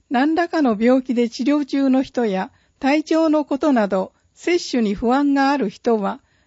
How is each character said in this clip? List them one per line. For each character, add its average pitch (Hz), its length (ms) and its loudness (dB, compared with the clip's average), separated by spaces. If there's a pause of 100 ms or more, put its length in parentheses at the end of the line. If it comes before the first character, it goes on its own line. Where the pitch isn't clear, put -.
何 285 240 0
ら 339 140 0
か 320 140 -2
の 233 180 2
病 254 240 2
気 254 100 -4
で 233 160 0
治 - 140 -8
療 285 220 0
中 277 240 0
の 262 140 2
人 247 220 -4
や、 190 260 -4 (280)
体 294 240 0
調 320 260 0
の 302 140 2
こ 285 140 -4
と 294 160 0
な 214 140 2
ど、 190 260 -4 (200)
接 - 380 -4
種 240 100 0
に 208 140 0
不 233 180 -2
安 285 200 2
が 277 160 2
あ 285 80 0
る 294 120 -2
人 226 300 -2
は、 202 220 -6 (260)